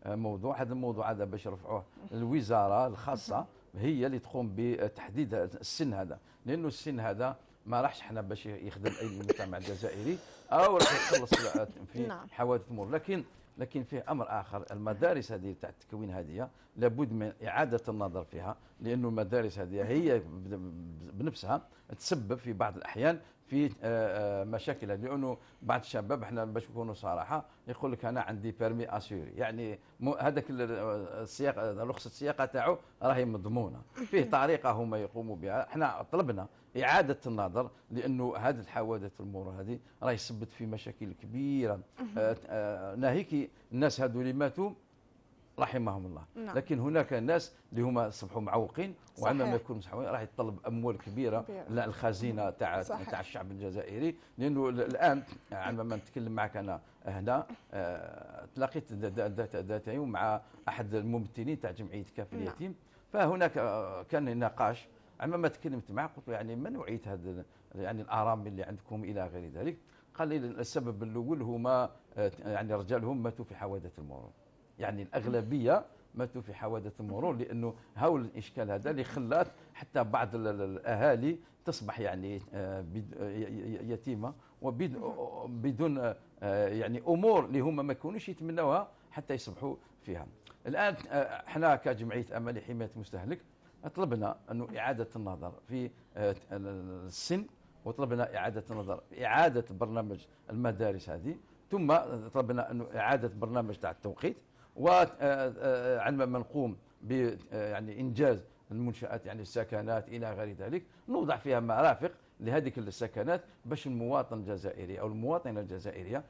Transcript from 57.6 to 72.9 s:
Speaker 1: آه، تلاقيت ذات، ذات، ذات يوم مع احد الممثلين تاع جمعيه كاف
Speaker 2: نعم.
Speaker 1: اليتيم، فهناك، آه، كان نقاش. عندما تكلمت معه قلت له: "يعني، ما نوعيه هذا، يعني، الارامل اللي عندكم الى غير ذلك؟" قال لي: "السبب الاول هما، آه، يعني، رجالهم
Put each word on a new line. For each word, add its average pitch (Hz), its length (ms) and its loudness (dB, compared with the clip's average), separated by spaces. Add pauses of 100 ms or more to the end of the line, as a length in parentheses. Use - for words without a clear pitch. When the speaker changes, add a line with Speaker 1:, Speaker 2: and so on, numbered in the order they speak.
Speaker 1:
آه، 85 840 -6
تلاقيت 131 380 -2
ذات، 104 400 -2
ذات، 104 240 -4
ذات 104 320 -4
يوم 135 200 -4
مع 107 320 0 (280)
احد 107 260 -4
الممثلين 117 680 -2
تاع 104 100 -2
جمعيه 95 340 -8 (120)
كاف 104 160 -8
Speaker 2:
نعم. 95 100 -6
Speaker 1:
اليتيم، 160 320 -6 (380)
فهناك، 180 460 4
آه، 98 440 0
كان 135 360 0
نقاش. 117 500 2 (320)
عندما 165 280 2
تكلمت 131 420 -4
معه 139 160 -2
قلت 143 220 -14
له: 117 60 -2
"يعني، 113 220 -4
ما 156 140 -4
نوعيه 113 360 -6
هذا، 92 380 -6 (300)
يعني، 107 280 -4
الارامل 110 440 2
اللي 98 160 -6
عندكم 107 420 -6
الى 95 220 -2
غير 85 240 -8
ذلك؟" 123 260 -4 (380)
قال 160 140 -2
لي: 156 80 0
"السبب 120 640 -4
الاول 120 400 -2
هما، 120 480 2 (260)
آه، 101 160 2 (120)
يعني، 107 300 0
رجالهم 113 480 0